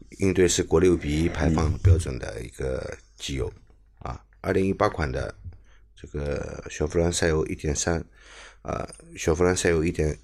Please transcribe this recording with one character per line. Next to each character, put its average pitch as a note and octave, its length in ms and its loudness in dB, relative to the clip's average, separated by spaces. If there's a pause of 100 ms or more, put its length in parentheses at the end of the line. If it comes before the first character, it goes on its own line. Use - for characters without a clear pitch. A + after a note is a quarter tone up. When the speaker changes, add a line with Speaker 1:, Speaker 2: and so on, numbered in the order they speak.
(200)
Speaker 1:
应 G2 120 4
对 F2+ 160 6
是 F2 140 2
国 E2 180 2
六 F2 160 6
B D2+ 320 0
排 E2 220 0
放 D#2+ 300 2
标 F2+ 180 6
准 C#2 220 -6
的 - 240 -10
一 A#1+ 60 -12
个 C2 460 -6 (200)
机 - 200 -8
油。 B1+ 160 -6 (520)
Speaker 2:
嗯。 - 80 -8
Speaker 1:
啊， - 100 -14 (200)
二 F#2 120 -2
零 F#2+ 140 2
一 G2 60 0
八 G#2 140 2
款 D2+ 240 -4
的 B1+ 220 -6 (600)
这 - 140 -20
个 C#2+ 600 -6
雪 - 160 -4
佛 E2+ 140 0
兰 E2+ 120 4
赛 E2+ 200 0
欧 D#2 160 2
一 F2+ 80 -6
点 D2+ 180 -2
三， E2 300 -2 (580)
啊， - 260 -8 (280)
雪 - 180 0
佛 E2+ 100 2
兰 F2+ 120 4
赛 F2+ 160 2
欧 D#2+ 120 2
一 F2 80 0
点， D#2 320 0